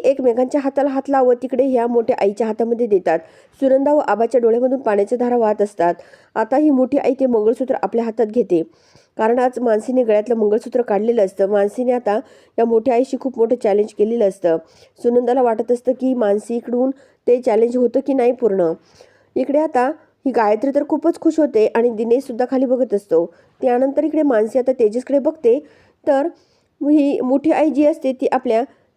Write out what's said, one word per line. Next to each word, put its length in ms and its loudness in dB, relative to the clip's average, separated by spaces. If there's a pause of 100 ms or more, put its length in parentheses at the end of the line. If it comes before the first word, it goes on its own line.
एकमेकांच्या 580 0
हाताला 280 -2
हात 200 -4
लावत 320 2
तिकडे 220 -2
ह्या 240 0
मोठ्या 320 0
आईच्या 280 -2
हातामध्ये 400 -2
देतात. 320 0 (420)
सुनंदा 320 2
व 60 4
आबाच्या 420 0
डोळ्यामधून 380 0
पाण्याच्या 380 -2
धारा 200 0
वाहत 240 0
असतात. 320 0 (420)
आता 220 -2
ही 120 2
मोठी 280 2
आई 220 0
ते 60 2
मंगळसूत्र 580 -2
आपल्या 220 -2
हातात 220 -2
घेते, 340 0 (560)
कारण 220 0
आज 200 -2
मानसीने 440 0
गळ्यातलं 320 0
मंगळसूत्र 460 0
काढलेलं 440 0
असतं. 240 -2
मानसीने 420 0
आता 280 -2 (380)
या 80 2
मोठ्या 280 0
आईशी 260 0
खूप 180 -8
मोठं 180 0
चॅलेंज 380 0
केलेलं 360 0
असतं. 280 0 (460)
सुनंदाला 380 2
वाटत 300 0
असतं 200 0
की 220 -2
मानसी 420 -2
इकडून 360 -2 (360)
ते 140 2
चॅलेंज 360 0
होतं 300 2
की 60 0
नाही 180 2
पूर्ण. 400 0 (640)
इकडे 240 0
आता 320 0 (340)
ही 60 0
गायत्री 440 0
तर 140 2
खूपच 300 0
खुश 200 0
होते 260 2 (100)
आणि 140 2
दिनेशसुद्धा 640 -2
खाली 140 0
बघत 280 0
असतो. 320 0 (360)
त्यानंतर 420 0
इकडे 180 -2
मानसी 380 0
आता 120 0
तेजसकडे 480 0
बघते, 400 0 (480)
तर 200 0 (540)
ही 400 2
मोठी 300 0
आई 180 2
जी 160 0
असते 280 0
ती 180 -4
आपल्या 320 0 (340)